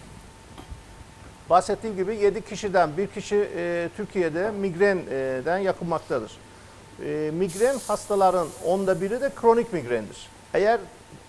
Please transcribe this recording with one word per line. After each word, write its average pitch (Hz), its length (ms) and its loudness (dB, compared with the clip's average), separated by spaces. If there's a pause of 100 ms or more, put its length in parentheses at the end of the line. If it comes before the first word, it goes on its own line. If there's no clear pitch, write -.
(1500)
bahsettiğim 196 460 2
gibi 190 200 -2
yedi 202 300 2
kişiden 180 520 0
bir 196 100 0
kişi, 208 480 -2
e, 170 420 -2
Türkiye'de 185 540 -2
migrenden 165 1080 0
yakınmaktadır. 165 760 -2 (720)
E, 151 280 -2
migren 196 420 2 (120)
hastaların 190 600 2 (180)
onda 190 360 2
biri 214 200 -2
de 277 140 0
kronik 233 380 4
migrendir. 120 560 -4 (240)
Eğer, 208 260 4 (500)